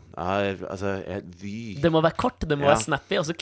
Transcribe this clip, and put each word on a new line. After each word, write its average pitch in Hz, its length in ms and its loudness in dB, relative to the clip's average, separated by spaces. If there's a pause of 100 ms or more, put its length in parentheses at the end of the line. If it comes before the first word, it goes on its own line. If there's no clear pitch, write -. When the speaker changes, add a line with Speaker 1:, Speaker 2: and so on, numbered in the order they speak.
(180)
Speaker 1:
ja, 98 380 0 (120)
altså, 98 400 -4
jeg, 98 160 -6 (160)
Vy. 101 420 -10
Speaker 2:
Det 165 100 4
må 160 100 4
være 160 160 2
kort, - 220 -2
det 151 180 0
må 143 80 -2
Speaker 1:
Ja. 143 80 8
Speaker 2:
være 110 100 4
snappy, 156 360 0
og 160 60 0
så 165 160 -4